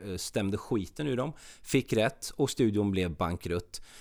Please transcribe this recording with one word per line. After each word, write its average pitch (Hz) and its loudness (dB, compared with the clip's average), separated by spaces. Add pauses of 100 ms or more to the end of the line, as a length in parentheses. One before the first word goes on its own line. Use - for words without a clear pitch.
eh, 95 -6
stämde 98 -2
skiten 123 -2
ur 131 0
dem, 143 -2 (300)
fick - 2
rätt 110 2
och 135 2
studion 104 4
blev 90 0
bankrutt. 87 -4 (180)